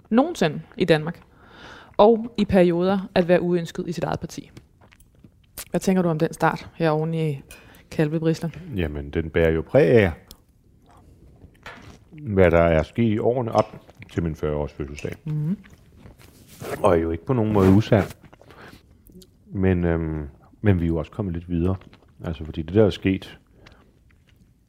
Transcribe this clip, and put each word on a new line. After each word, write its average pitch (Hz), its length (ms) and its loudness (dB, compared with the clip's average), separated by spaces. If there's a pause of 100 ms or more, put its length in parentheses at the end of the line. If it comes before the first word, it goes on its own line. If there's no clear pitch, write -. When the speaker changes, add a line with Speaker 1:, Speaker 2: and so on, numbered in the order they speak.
(100)
Speaker 1:
nogensinde 220 500 0 (160)
i - 80 0
Danmark, 160 360 0 (760)
og 226 300 4 (100)
i 208 80 2
perioder 180 540 2 (160)
at 175 140 2
være 175 140 4
uønsket 175 460 -4
i 170 40 -6
sit - 120 -6
eget - 160 -4
parti. - 300 -14 (1200)
Hvad 175 100 -4
tænker 185 220 0
du 175 60 0
om 156 100 -2
den 160 140 -2
start - 420 -4
her 165 160 0
oven 156 240 -2
i 156 280 -4 (480)
Kalvebrislen? 160 640 -2 (220)
Speaker 2:
Jamen, 73 340 -4
den 80 200 -4
bærer 82 200 2
jo 80 120 0
præg 147 260 2
af, 107 220 4 (2000)
hvad 101 380 2
der 85 120 6
er 80 200 4
sket 113 300 -2
i 104 60 -2
årene 117 340 -2
op - 240 0 (360)
til 92 100 -4
min 78 140 -4
fyrre-års 76 360 -6
fødselsdag. 71 420 -10 (100)
Speaker 1:
Mhm. 151 320 -4 (1300)
Speaker 2:
Og 92 140 2
er 82 60 2
jo 82 80 -4
ikke 82 160 -8
på 135 60 -2
nogen 110 200 -2
måde 95 180 4
usand. 98 340 4 (1500)
Men, 95 320 0
øhm, 80 440 -2 (340)
men 98 180 4
vi 82 40 -2
er 82 40 0
jo 82 80 0
også 76 140 -6
kommet 95 240 -6
lidt 85 160 -10
videre. 90 260 0 (480)
Altså, 80 200 -8
fordi 78 180 -10
det, 85 120 -8
der 107 120 6
er 90 40 2
sket - 480 -4 (1300)